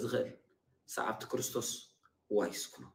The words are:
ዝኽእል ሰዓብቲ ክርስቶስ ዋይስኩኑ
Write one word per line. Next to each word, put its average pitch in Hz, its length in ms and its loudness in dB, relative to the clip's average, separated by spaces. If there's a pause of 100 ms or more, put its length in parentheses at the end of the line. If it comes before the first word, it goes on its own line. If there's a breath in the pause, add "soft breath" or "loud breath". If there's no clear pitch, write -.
ዝኽእል - 280 2 (600)
ሰዓብቲ 110 380 -2
ክርስቶስ 123 420 0 (600)
ዋይስኩኑ - 540 2 (100)